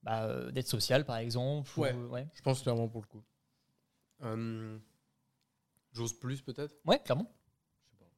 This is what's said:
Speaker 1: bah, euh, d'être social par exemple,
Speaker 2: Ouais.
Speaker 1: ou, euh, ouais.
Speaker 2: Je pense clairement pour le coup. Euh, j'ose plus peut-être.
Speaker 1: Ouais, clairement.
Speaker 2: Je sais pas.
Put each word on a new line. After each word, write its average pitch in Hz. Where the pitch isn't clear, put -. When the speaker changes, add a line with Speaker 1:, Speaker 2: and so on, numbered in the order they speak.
Speaker 1:
bah, 113
euh, 123
d'être 131
social 127
par 123
exemple, 123
Speaker 2:
Ouais. 147
Speaker 1:
ou, 123
euh, 120
ouais. 123
Speaker 2:
Je -
pense 131
clairement 117
pour 113
le 104
coup. 107
Euh, 110
j'ose 117
plus 135
peut-être. 143
Speaker 1:
Ouais, 190
clairement. 156
Speaker 2:
Je -
sais -
pas. -